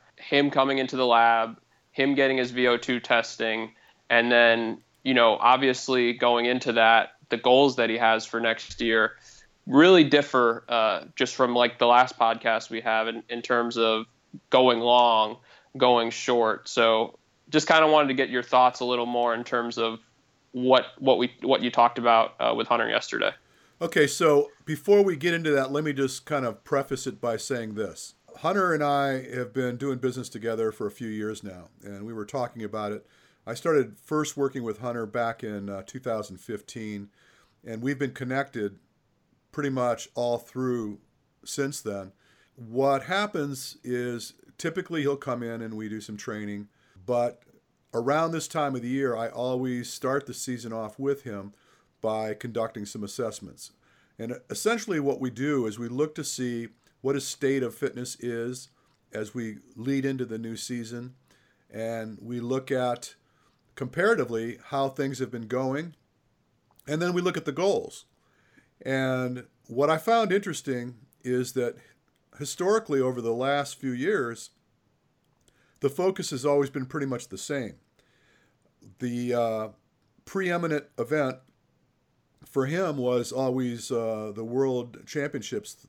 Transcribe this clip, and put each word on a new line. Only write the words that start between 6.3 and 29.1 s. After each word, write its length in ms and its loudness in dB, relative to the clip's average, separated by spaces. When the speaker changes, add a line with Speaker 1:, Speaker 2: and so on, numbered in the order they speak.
Speaker 1:
into 300 0
that, 380 6
the 80 0
goals 380 6
that 160 2
he 80 -2
has 260 4
for 140 -6
next 420 -2
year 360 2
really 380 10
differ, 640 4
uh, 320 2
just 180 -2
from, 220 2
like, 240 2
the 60 6
last 300 6
podcast 540 0
we 100 -6
have 280 0
in, 200 -8
in 140 -8
terms 340 0
of 300 2
going 300 6
long, 580 4
going 320 4
short. 600 0
So 500 2
just 160 2
kinda 220 6
wanted 200 6
to 60 -2
get 160 0
your 140 -2
thoughts 340 4
a 60 -4
little 220 -2
more 280 0
in 80 -4
terms 340 -4
of 220 -2
what, 340 4
what 200 4
we, 140 0
what 200 4
you 100 0
talked 260 4
about, 400 4
uh, 180 0
with 120 -2
Hunter 200 2
yesterday. 440 -2
Speaker 2:
Okay, 240 2
so 440 2
before 380 4
we 140 2
get 180 0
into 160 0
that, 220 2
let 100 0
me 100 -2
just 340 -2
kind 200 -2
of 160 -6
preface 460 -2
it 120 -8
by 160 -2
saying 380 -6
this. 400 -8
Hunter 360 0
and 120 0
I 380 0